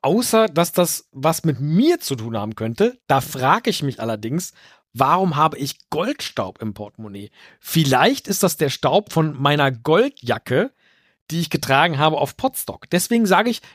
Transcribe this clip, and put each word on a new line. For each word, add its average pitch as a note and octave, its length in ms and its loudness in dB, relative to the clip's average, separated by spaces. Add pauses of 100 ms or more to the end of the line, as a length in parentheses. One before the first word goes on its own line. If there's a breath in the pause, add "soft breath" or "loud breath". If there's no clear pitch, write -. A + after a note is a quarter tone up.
außer A3 460 2
dass E3+ 240 0
das - 400 -2
was D#3 320 -2
mit C#3 160 0
mir G3+ 400 2
zu - 160 -6
tun A2+ 220 -6
haben G#2+ 180 -6
könnte. D3+ 520 0
Da C3+ 140 4
frage C#3 480 0
ich - 140 -4
mich C3+ 160 -4
allerdings, A2+ 540 -4 (400 soft breath)
warum D#3+ 420 2
habe D3+ 220 2
ich - 320 -10
Goldstaub D3+ 720 -6
im G#2+ 120 -6
Portemonnaie? G#2 580 -14 (280 soft breath)
Vielleicht D#3 720 2
ist G3 140 -4
das F3+ 140 2
der C#3+ 120 0
Staub D3 420 0
von D#3 300 -2
meiner C#3+ 300 2
Goldjacke, D#3 1000 0 (580)
die E3 100 -4
ich E3 100 -4
getragen D3 480 2
habe D#3 200 2
auf - 180 -4
Potsdok. - 540 -6
Deswegen A3 360 0
sage F#3+ 240 4
ich, A3 120 -4 (140)